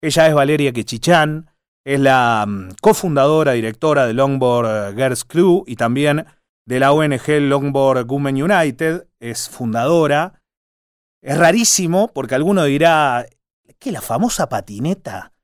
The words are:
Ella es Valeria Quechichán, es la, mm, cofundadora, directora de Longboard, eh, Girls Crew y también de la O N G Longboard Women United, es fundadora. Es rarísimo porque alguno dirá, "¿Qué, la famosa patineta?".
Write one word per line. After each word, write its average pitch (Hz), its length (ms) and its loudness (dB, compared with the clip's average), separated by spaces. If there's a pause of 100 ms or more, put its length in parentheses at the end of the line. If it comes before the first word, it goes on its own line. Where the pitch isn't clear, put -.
Ella 160 240 4
es 156 60 2
Valeria 143 400 2
Quechichán, 151 760 0 (360)
es 139 140 -2
la, 123 480 2
mm, 95 340 -10
cofundadora, 151 720 2
directora 123 520 0
de 113 80 -2
Longboard, 127 540 0
eh, 104 280 -4
Girls 127 300 -2
Crew 175 400 2
y 123 100 -12
también 143 500 0 (420)
de 127 120 -2
la 135 120 4
O 151 100 2
N 147 180 0
G 151 200 -2
Longboard 139 680 0
Women 135 360 -4
United, 160 640 -2 (120)
es 117 300 -10
fundadora. 143 920 -2 (840)
Es 147 140 -4
rarísimo 185 760 2
porque 131 220 -6
alguno 175 280 0
dirá, 143 640 2 (520)
"¿Qué, 269 120 -8
la 135 100 -8
famosa 170 480 -4
patineta?". 104 840 -8 (120)